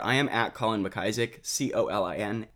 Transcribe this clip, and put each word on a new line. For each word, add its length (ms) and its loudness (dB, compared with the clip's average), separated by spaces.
I 120 2
am 120 2
at 240 0
Colin 320 0
McIsaac, 560 0
C 320 -2
O 140 4
L 180 2
I 120 -2
N 400 -2